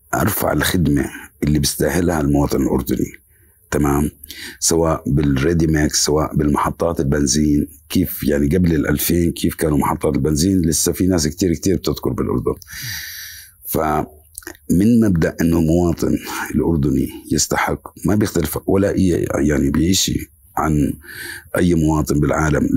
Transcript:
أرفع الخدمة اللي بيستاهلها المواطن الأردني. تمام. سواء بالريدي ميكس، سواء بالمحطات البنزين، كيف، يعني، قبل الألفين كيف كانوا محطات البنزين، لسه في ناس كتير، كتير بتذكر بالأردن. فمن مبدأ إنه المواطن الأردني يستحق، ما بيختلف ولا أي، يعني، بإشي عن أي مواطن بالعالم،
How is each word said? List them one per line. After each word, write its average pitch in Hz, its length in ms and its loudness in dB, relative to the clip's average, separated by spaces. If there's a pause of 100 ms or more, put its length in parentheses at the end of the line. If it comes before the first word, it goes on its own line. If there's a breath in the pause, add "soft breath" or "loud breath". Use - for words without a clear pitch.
(140)
أرفع - 380 0
الخدمة 73 540 0 (380)
اللي 73 160 2
بيستاهلها 78 640 0
المواطن 71 400 0
الأردني. - 500 -2 (600 soft breath)
تمام. 71 400 0 (480 loud breath)
سواء 82 480 0
بالريدي 73 600 2
ميكس، 76 380 0
سواء 73 300 0
بالمحطات 78 640 0
البنزين، 73 680 0 (220)
كيف، - 340 -2
يعني، 71 340 0
قبل 87 180 2
الألفين 80 560 0
كيف - 240 -4
كانوا 76 220 0
محطات 80 380 0
البنزين، 76 460 2
لسه 82 300 0
في 90 160 0
ناس 85 200 2
كتير، 82 260 0
كتير 85 240 0
بتذكر - 320 -4
بالأردن. - 460 -2 (1120 loud breath)
فمن 80 1400 0
مبدأ 90 380 2
إنه 82 180 4
المواطن 82 580 2 (380 loud breath)
الأردني 69 540 0 (220)
يستحق، - 760 -4
ما - 80 2
بيختلف 92 520 0
ولا 98 220 4
أي، 90 440 2
يعني، 69 360 2
بإشي - 640 0 (260)
عن 76 360 0 (640 loud breath)
أي 87 160 4
مواطن 78 460 2
بالعالم، 73 580 2